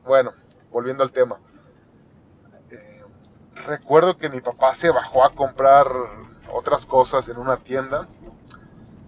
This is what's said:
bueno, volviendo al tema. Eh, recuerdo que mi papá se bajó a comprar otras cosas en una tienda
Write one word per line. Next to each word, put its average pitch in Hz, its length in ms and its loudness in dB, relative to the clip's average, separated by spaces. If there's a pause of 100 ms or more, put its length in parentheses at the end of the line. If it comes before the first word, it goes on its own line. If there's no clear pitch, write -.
bueno, 127 260 2 (380)
volviendo 131 340 -4
al 131 80 -6
tema. 127 280 -2 (1300)
Eh, 107 360 -20 (600)
recuerdo 156 520 2
que 156 120 -8
mi 127 120 -12
papá 123 320 -2
se 170 180 0
bajó 127 320 0
a 139 100 4
comprar 135 540 4 (640)
otras 135 340 -4
cosas 131 440 0
en 120 80 -12
una 123 200 -4
tienda 135 520 -8 (1000)